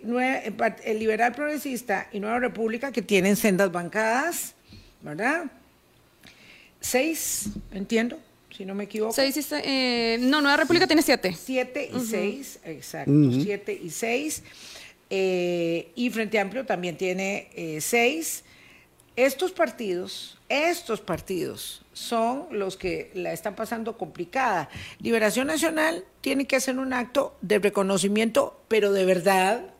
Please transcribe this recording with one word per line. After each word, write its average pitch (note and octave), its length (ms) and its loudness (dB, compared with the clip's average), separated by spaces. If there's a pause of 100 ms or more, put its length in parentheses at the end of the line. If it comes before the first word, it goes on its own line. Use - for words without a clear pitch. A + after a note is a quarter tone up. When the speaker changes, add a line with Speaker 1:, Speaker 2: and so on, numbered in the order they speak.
Speaker 1:
nue-, B3+ 400 0
eh, A3 80 -6
part-, A3+ 320 -2
el A3 140 -2
Liberal A3 340 2
Progresista C#4+ 800 -4
y G#3 80 -6
Nueva A3 200 -2
República, A#3 500 -2
que A3+ 100 -2
tienen F#3+ 360 4
sendas G3 340 4
bancadas, A3 840 -2 (480)
¿verdad? A3 420 -2 (1400)
Seis, - 640 0 (280)
entiendo, A3+ 460 -2 (360)
si G3 100 -14
no F#3+ 100 -8
me G3+ 100 -6
equivoco. G#3+ 280 -4
Speaker 2:
Seis C4+ 240 2
y D4 60 -2
se-, D4 220 -4
eh, A#3+ 560 0
no, C4+ 220 4
Nueva C#4+ 160 4
República E4 280 4
tiene D#4 160 4
siete. A#3+ 380 2
Speaker 1:
Siete B3+ 520 -4
y A3 40 -6
Speaker 2:
Ujú. B3+ 100 -2
Speaker 1:
seis, A3 580 -4
exacto, C#3+ 480 -4
Speaker 3:
Ujú. C#3 300 6
Speaker 1:
siete G3+ 400 -4
y E3+ 80 -10
seis. B3+ 520 -4 (680)
Eh, F3 840 0
y A#3+ 160 0
Frente G#3+ 280 -2
Amplio G3+ 260 -2
también F3+ 320 -4
tiene, F#3+ 580 -4
eh, D#3+ 260 -6
seis. B3 640 0 (680)
Estos C4+ 380 2
partidos, G3+ 880 -4 (100)
estos D4+ 520 0
partidos D#3 840 -6 (100)
son A#3+ 580 -2
los G3 280 -4
que E3 360 -4
la F3 200 -4
están G3 200 -6
pasando A3+ 440 -6
complicada. F3 720 -2 (300)
Liberación A3+ 480 2
Nacional D#4+ 540 0 (200)
tiene C4+ 240 0
que C4+ 100 2
hacer B3+ 220 0
un C4 160 -2
acto B3+ 480 0
de G3 160 4
reconocimiento, G3+ 1000 2 (100)
pero G#3 240 4
de F#3+ 120 4
verdad F#3+ 600 4 (140)